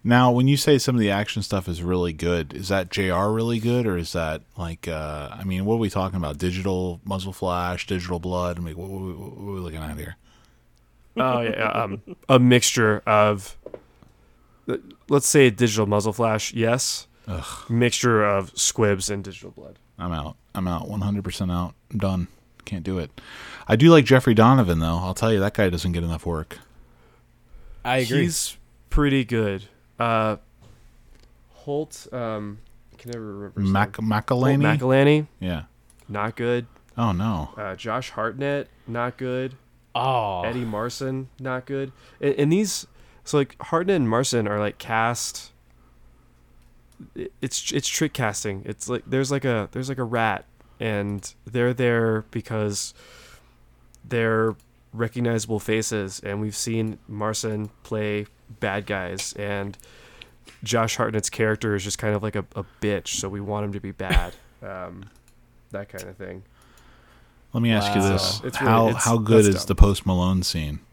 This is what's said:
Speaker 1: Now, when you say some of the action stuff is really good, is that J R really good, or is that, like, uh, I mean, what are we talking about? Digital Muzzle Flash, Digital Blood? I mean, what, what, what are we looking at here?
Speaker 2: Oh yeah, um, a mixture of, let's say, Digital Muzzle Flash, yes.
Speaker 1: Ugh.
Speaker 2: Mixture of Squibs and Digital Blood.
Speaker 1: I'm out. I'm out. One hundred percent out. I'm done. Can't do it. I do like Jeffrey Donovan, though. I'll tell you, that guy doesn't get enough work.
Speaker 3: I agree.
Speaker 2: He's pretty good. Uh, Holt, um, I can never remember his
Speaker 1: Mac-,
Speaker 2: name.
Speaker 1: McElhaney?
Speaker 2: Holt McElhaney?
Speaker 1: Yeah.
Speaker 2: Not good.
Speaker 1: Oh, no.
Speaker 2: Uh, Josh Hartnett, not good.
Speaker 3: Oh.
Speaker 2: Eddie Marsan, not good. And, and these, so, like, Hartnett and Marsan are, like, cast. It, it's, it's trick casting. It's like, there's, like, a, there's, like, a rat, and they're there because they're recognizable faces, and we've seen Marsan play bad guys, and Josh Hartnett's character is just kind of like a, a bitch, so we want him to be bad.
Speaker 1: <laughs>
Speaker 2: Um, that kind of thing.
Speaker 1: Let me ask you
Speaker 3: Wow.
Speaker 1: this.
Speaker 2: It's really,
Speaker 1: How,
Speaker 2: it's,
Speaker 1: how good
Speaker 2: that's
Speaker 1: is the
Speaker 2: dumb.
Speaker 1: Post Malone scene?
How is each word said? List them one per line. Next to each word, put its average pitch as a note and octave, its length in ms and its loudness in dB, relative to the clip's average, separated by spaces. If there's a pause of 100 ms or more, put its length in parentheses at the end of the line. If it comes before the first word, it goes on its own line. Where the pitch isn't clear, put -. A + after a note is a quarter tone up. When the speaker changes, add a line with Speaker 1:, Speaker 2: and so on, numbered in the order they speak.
Speaker 1:
Now, B2 300 6
when B2+ 160 4
you C#3+ 80 6
say C#3+ 220 6
some B2 180 0
of A#2 40 2
the G#2 120 4
action G#2 300 -2
stuff F#2+ 260 -2
is F2 120 -6
really F2 320 0
good, E2 420 -2
is F2+ 160 -10
that F#2+ 200 -2
J G2 200 -2
R F#2 200 0
really A2+ 300 -2
good, A#2+ 260 0
or G2 100 0
is E2 180 -6
that, D#2 280 -4 (160)
like, E2 300 -8
uh, D2+ 420 -8
I - 140 -14
mean, F#2+ 200 -2
what G#2+ 100 2
are A#2 40 0
we A2 120 0
talking F#2+ 260 -2
about? D2 220 -4
Digital F2+ 680 -2
Muzzle G2 280 -6
Flash, F2+ 540 -4
Digital F2+ 320 -4
Blood? F2+ 400 -4
I F2 40 -8
mean, E2 140 -8
what, F#2 140 -12
what, F#2+ 100 -10
what F#2+ 500 -12
are G2 40 -8
we F#2+ 60 -8
looking E2 180 -10
at D#2 180 -8
here? D#2 200 -12 (1000)
Speaker 2:
Oh B2+ 260 0
yeah, A2 280 -2
um, G#2+ 320 -4 (260)
a C3 120 8
mixture B2 680 6
of, G#2+ 500 4 (1500)
let's C#3+ 200 4
say, C3+ 220 8
Digital G#2+ 360 2
Muzzle G#2 280 2
Flash, A2 400 -2
yes. A2+ 520 0 (220)
Speaker 1:
Ugh. F#2 160 -6 (260)
Speaker 2:
Mixture A#2 540 4
of G2 340 0
Squibs G2+ 520 2
and G2+ 120 -4
Digital F#2 280 -16
Blood. - 280 -20 (200)
Speaker 1:
I'm F2 140 -6
out. D2+ 240 -6 (180)
I'm F#2 120 -4
out. F2 220 -4
One G2+ 140 -4
hundred G2+ 200 -2
percent F#2 300 -4
out. F2 220 -4 (180)
I'm - 60 -4
done. F#2+ 300 -2 (360)
Can't F#2 180 -8
do F#2 160 -4
it. E2 120 -6 (580)
I G#2+ 80 6
do D3+ 140 10
like D#3 140 10
Jeffrey B2 300 6
Donovan, A2 460 6
though. E2 160 0
I'll F#2 180 -4
tell A2+ 180 0
you, G#2+ 80 4
that G2+ 140 0
guy G2+ 140 4
doesn't F2 240 -2
get E2+ 100 -2
enough E2+ 240 -4
work. D#2+ 320 -6 (1300)
Speaker 3:
I B2+ 140 2
agree. B2+ 240 2
Speaker 2:
He's - 340 -2 (340)
pretty C#3 340 4
good. G#2 400 0 (340)
Uh, A2 380 2 (1120)
Holt, - 600 -8
um, G#2+ 460 -6 (340)
I - 40 -20
can - 160 -16
never A#2 120 -10 (120)
remember G2+ 240 -10
his G2 100 2
Speaker 1:
Mac-, G2+ 300 2
Speaker 2:
name. A2 100 0
Speaker 1:
McElhaney? C3 680 2
Speaker 2:
Holt - 0 -
McElhaney? C#3 460 6 (120)
Speaker 1:
Yeah. F2+ 240 -4 (460)
Speaker 2:
Not G#2 280 -4
good. A#2+ 300 -2 (300)
Speaker 1:
Oh, A#2 160 0
no. F2+ 440 -2
Speaker 2:
Uh, G2 200 -8
Josh A#2 340 -6
Hartnett, C3+ 580 -4 (200)
not A#2+ 280 -4
good. B2+ 380 -6 (400)
Speaker 3:
Oh. A#2 480 -2
Speaker 2:
Eddie A#2+ 220 -4
Marsan, B2 600 -6 (120)
not B2+ 280 -8
good. C3+ 260 -8 (280)
And, C#3+ 140 0
and D3 180 2
these, G3 340 0 (380)
so, - 140 -4
like, C#3 220 -2
Hartnett F3+ 360 0
and C3+ 120 2
Marsan A#2 400 0
are, G#2 100 -2
like, G#2 200 -2
cast. - 760 -4 (1600)
It, - 260 -12
it's, - 320 -6
it's C#3+ 160 -2
trick - 240 0
casting. G#2 520 -4
It's - 240 -10
like, B2 180 -4
there's, C3 240 -2
like, C#3 140 -2
a, A#2 280 0
there's, B2+ 160 -6
like, C3 100 -6
a C3 60 -2
rat, A2+ 420 -2 (340)
and G2+ 520 -4 (140)
they're A#2+ 280 0
there A#2 480 2 (100)
because G#2+ 600 -4 (1120)
they're A2 520 0 (360)
recognizable A2+ 680 -2
faces, G#2+ 640 -4
and G2+ 160 -6
we've G#2+ 160 -6
seen A2+ 420 -4 (100)
Marsan G#2+ 640 -6 (140)
play G#2 420 -4 (340)
bad G2+ 260 -2
guys, F#2+ 480 -6
and G2+ 440 -8 (840)
Josh A2+ 340 0
Hartnett's A2 340 -2
character G#2+ 440 0
is G2 100 -2
just G2+ 140 -6
kind G#2+ 160 -2
of G2+ 80 -2
like G#2+ 140 -4
a, G2 80 -4 (100)
a G2 100 -8 (180)
bitch, G2+ 260 -2
so - 200 -6
we G2+ 120 -8
want G#2 240 -4
him G2+ 80 -6
to G2 80 -8
be F#2+ 120 -10
bad. F#2 480 0
Speaker 1:
<laughs> - 40 -20 (180)
Speaker 2:
Um, F#2 440 -14 (640)
that G2+ 180 -12
kind F#2 160 -14
of F#2+ 120 -16
thing. F#2 260 -14 (1120)
Speaker 1:
Let A#2+ 80 0
me A#2 100 2
ask G#2 240 2
you G2 60 4
Speaker 3:
Wow. G2 100 4
Speaker 1:
this. - 320 -2
Speaker 2:
It's B2 160 -6
really, A#2+ 120 2
Speaker 1:
How, A2+ 160 6
Speaker 2:
it's, A#2 160 0
Speaker 1:
how A#2 140 4
good A2 280 6
Speaker 2:
that's G2 100 4
Speaker 1:
is - 80 -4
the G2 100 -2
Speaker 2:
dumb. G2+ 140 12
Speaker 1:
Post G2 180 0
Malone F#2 360 2
scene? D2+ 380 -4 (120)